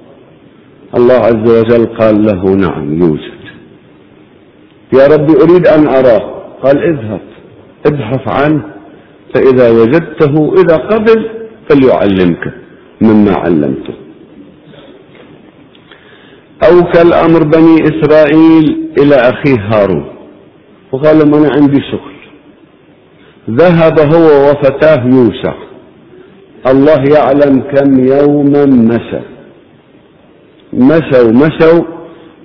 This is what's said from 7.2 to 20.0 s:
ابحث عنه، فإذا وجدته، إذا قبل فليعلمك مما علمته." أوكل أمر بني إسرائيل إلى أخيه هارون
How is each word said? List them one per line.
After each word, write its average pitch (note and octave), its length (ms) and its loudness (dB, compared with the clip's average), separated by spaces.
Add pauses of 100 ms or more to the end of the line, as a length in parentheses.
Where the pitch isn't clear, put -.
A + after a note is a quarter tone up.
ابحث C3 420 -4
عنه، C#3 340 -2 (720)
فإذا B2+ 380 2
وجدته، D3+ 840 0
إذا E3+ 220 2
قبل A3 540 -2 (400)
فليعلمك F#2+ 840 0 (480)
مما G#2+ 300 2
علمته." D2 600 -4 (2750)
أوكل E3+ 440 0
أمر E3 300 0
بني D#3+ 400 2
إسرائيل D#3 1040 2 (100)
إلى C#3+ 160 2
أخيه B2+ 440 0 (120)
هارون G2 340 -2 (840)